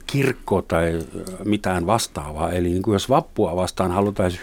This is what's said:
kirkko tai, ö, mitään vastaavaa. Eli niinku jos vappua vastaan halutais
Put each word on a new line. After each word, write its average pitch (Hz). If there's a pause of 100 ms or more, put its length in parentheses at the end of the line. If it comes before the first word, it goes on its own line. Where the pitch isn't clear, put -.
kirkko 127
tai, 85
ö, 82 (440)
mitään 98
vastaavaa. 80
Eli 90
niinku 92
jos 98
vappua 107
vastaan 90
halutais 98